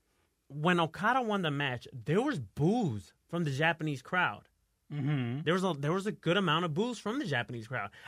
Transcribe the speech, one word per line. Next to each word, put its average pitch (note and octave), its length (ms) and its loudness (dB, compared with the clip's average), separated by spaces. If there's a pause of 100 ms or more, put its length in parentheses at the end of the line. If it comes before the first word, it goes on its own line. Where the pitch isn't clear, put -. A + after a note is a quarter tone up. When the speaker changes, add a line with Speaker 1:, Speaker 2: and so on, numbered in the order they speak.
(480)
Speaker 1:
when E3 320 2
Okada F3 420 2
won G#3 200 0
the D#3+ 80 2
match, C#3 420 -2
there C#3+ 300 0
was C4+ 160 0
boos C#3+ 720 0 (160)
from E3+ 160 -2
the D3 60 0
Japanese D#3 520 0
crowd. D#3 400 0 (500)
Speaker 2:
Mm-hmm. C3+ 520 -2
Speaker 1:
There D#3 80 2
was F#3 120 2
a, F3+ 140 0
there D3 140 -2
was F#3+ 140 -2
a G#3 60 -2
good E3 240 0
amount F3 280 2
of E3 80 -2
boos A3 260 0
from A3+ 200 -4
the D4 80 -2
Japanese A#2+ 400 -4
crowd. A2+ 240 -6 (180)